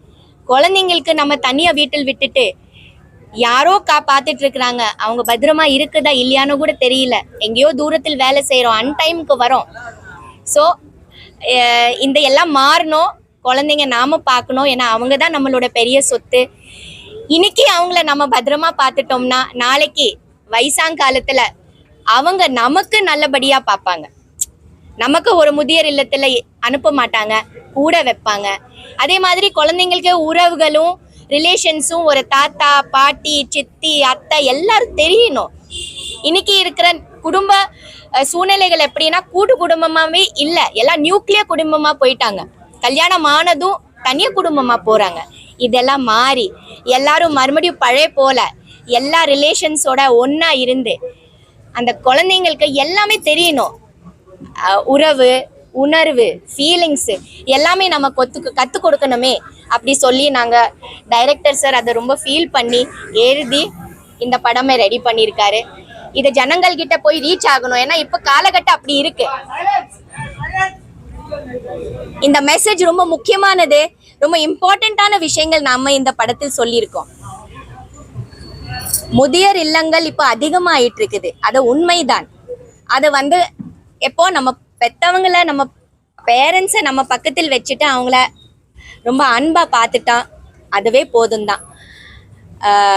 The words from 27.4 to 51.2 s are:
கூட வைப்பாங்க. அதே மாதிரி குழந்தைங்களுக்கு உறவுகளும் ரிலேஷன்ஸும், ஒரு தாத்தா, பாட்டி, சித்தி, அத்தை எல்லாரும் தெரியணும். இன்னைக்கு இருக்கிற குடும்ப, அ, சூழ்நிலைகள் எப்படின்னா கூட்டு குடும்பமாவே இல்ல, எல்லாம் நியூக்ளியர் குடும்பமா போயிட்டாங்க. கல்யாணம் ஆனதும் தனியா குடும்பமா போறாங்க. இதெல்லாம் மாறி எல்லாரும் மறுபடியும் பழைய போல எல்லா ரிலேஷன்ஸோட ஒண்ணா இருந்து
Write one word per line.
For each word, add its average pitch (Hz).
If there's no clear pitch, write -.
கூட 320
வைப்பாங்க. 202
அதே 320
மாதிரி 370
குழந்தைங்களுக்கு 359
உறவுகளும் 330
ரிலேஷன்ஸும், 330
ஒரு 269
தாத்தா, 285
பாட்டி, 277
சித்தி, 302
அத்தை 277
எல்லாரும் 381
தெரியணும். 311
இன்னைக்கு 381
இருக்கிற 349
குடும்ப, 392
அ, 262
சூழ்நிலைகள் 359
எப்படின்னா 320
கூட்டு 381
குடும்பமாவே 330
இல்ல, 302
எல்லாம் 294
நியூக்ளியர் 403
குடும்பமா 311
போயிட்டாங்க. 247
கல்யாணம் 320
ஆனதும் 330
தனியா 277
குடும்பமா 302
போறாங்க. 208
இதெல்லாம் 254
மாறி 247
எல்லாரும் 294
மறுபடியும் 285
பழைய 269
போல 269
எல்லா 277
ரிலேஷன்ஸோட 285
ஒண்ணா 277
இருந்து 254